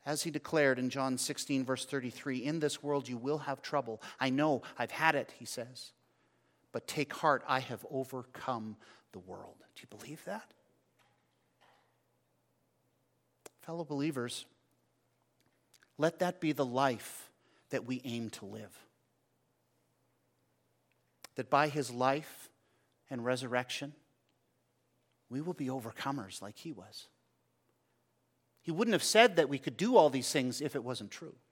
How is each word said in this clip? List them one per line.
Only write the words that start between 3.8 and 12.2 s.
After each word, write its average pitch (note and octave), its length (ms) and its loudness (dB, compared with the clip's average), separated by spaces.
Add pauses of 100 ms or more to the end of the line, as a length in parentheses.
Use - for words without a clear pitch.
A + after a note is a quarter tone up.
I C3+ 100 2
know, C#3 340 2 (140)
I've A#2 140 -2
had D#3 240 4
it," C3 240 -2
he A#2+ 60 -14
says. B2 480 -12 (800)
"But - 140 -6
take - 260 -2
heart, D3 340 2
I C3 140 2
have B2+ 280 -8
overcome B2+ 880 -6 (380)
the F#2+ 60 -12
world." F#2 440 -16 (120)
Do - 60 -18
you - 160 -20
believe C#3 280 -14
that? G#3 280 -10 (3000)